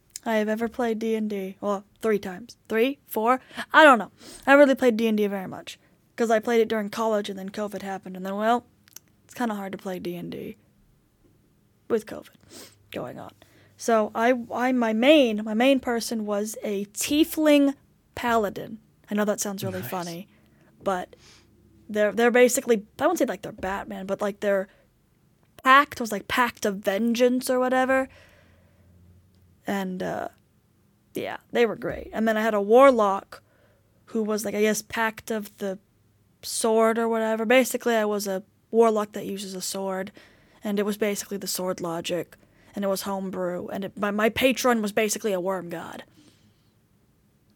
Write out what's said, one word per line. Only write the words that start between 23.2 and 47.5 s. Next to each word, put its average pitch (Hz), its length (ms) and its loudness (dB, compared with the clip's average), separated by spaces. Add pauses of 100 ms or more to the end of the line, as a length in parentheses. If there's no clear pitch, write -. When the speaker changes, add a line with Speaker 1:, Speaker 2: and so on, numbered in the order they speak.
Speaker 1:
like, - 180 -4
they're - 80 -12
Batman, 196 560 -8
but, 196 120 -4
like, 202 220 -4
their 202 260 0 (960)
pact 269 380 4
was, 226 100 -6
like, - 160 -8
Pact - 380 -2
of 202 120 -2
Vengeance 233 720 0
or 254 100 0
whatever. 262 500 2 (1600)
And, 190 360 -4
uh, - 280 -6 (840)
yeah, 104 240 -8 (140)
they 240 140 2
were 202 100 -2
great. - 380 -10
And 220 140 -2
then 220 80 2
I 214 60 -2
had 220 120 0
a 202 80 0
warlock 220 800 4 (640)
who 226 180 -4
was, 214 200 -4
like, 202 120 -6
I 208 60 0
guess, 214 200 2
Pact 220 500 -4
of 214 280 -8
the 196 180 -6 (640)
Sword 226 560 2
or 233 100 0
whatever. 220 380 -2
Basically, 240 500 2
I 214 100 2
was 208 220 -2
a 190 160 -4 (280)
warlock 214 420 2
that 202 120 -10
uses 196 280 -10
a 185 80 -10
sword, 190 500 -6 (520)
and 202 160 -2
it 208 60 0
was 208 120 -4
basically 208 400 -4
the 190 100 -12
sword 185 340 -4
logic, 170 540 -6 (400)
and 202 80 -4
it 196 60 0
was 190 140 -2
homebrew, 185 640 -6
and 196 180 -8
it, 185 120 -14
my, 202 140 -2
my 214 180 2
patron 247 520 2
was 208 100 -4
basically 220 420 -2
a 185 60 -2
worm 180 300 -4
god. - 340 -12 (1500)